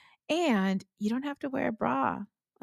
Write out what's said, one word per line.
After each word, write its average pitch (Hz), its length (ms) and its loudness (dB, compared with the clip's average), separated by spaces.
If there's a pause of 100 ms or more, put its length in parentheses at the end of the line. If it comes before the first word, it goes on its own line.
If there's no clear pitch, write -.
(300)
and 202 540 2 (140)
you 208 120 -2
don't 262 140 -2
have 285 160 -6
to 277 100 -6
wear 262 180 -2
a 240 40 0
bra, 254 500 -2 (400)